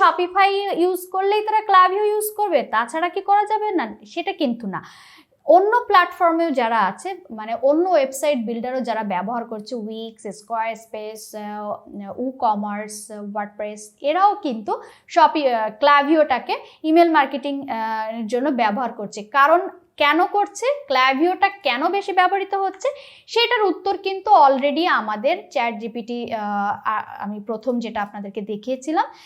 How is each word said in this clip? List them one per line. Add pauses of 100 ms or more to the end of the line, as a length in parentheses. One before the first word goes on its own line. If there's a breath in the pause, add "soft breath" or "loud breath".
Shopify (260)
ইউজ (120)
করলেই
তারা (100)
Klaviyo
ইউজ (120)
করবে,
তাছাড়া
কি
করা
যাবে
না? (100)
সেটা
কিন্তু
না। (600 loud breath)
অন্য
প্ল্যাটফর্মেও
যারা
আছে, (160)
মানে
অন্য
ওয়েবসাইট
বিল্ডারও
যারা
ব্যবহার
করছে,
Wix, (240)
Squarespace, (120)
আহ, (440)
WooCommerce, (360)
WordPress, (200)
এরাও
কিন্তু (320 loud breath)
Shopi-,
আহ, (100)
Klaviyo-টাকে (240 loud breath)
ইমেল
মার্কেটিং,
আহ,
এর
জন্য
ব্যবহার
করছে।
কারণ (280)
কেন
করছে, (220)
Klaviyo-টা
কেন
বেশি
ব্যবহৃত
হচ্ছে, (380 loud breath)
সেটার
উত্তর
কিন্তু
already
আমাদের (140)
চ্যাট
জিপিটি,
আহ,
আ-,
আমি
প্রথম
যেটা
আপনাদেরকে
দেখিয়েছিলাম, (220 loud breath)